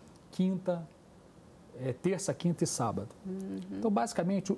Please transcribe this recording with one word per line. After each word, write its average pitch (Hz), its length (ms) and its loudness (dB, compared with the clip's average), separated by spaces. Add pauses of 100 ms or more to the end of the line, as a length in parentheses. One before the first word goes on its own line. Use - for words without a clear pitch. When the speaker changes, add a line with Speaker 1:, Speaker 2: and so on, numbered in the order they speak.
(320)
Speaker 1:
quinta, 180 560 0 (920)
é 127 140 -2
terça, 180 400 0
quinta 170 300 0
e 156 40 6
sábado. 104 420 0 (160)
Speaker 2:
Uhum. 190 340 -6 (120)
Speaker 1:
Então, 202 180 0
basicamente, 196 680 2